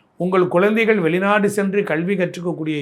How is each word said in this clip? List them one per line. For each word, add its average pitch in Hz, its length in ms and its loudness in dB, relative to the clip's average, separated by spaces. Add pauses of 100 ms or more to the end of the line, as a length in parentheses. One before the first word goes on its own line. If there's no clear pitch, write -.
(180)
உங்கள் 180 300 2
குழந்தைகள் 214 520 2
வெளிநாடு 196 500 2
சென்று 202 340 -2
கல்வி 170 320 -2
கற்றுக்கக்கூடிய 165 680 -4